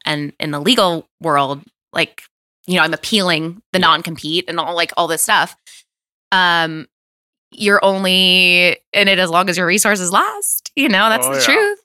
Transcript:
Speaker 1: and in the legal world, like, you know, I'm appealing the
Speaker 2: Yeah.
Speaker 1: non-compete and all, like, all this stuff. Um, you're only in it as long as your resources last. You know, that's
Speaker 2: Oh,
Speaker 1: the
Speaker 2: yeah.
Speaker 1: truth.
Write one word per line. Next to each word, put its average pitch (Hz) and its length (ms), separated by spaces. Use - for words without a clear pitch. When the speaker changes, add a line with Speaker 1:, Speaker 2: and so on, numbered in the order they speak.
Speaker 1:
and 147 340
in 151 120
the 147 80
legal 180 480
world, 143 440
like, - 320
you 180 80
know, 165 80
I'm 160 100
appealing 170 680
the 185 60
Speaker 2:
Yeah. 185 80
Speaker 1:
non-compete 165 600
and 170 120
all, 160 160
like, 170 200
all 170 120
this 160 160
stuff. 185 320
Um, 170 560
you're 202 340
only 185 920
in 202 140
it 190 120
as 185 100
long 180 200
as 170 80
your 180 100
resources 190 440
last. 403 640
You 277 140
know, 208 200
that's 226 180
Speaker 2:
Oh, 135 60
Speaker 1:
the 139 60
Speaker 2:
yeah. 123 60
Speaker 1:
truth. 202 400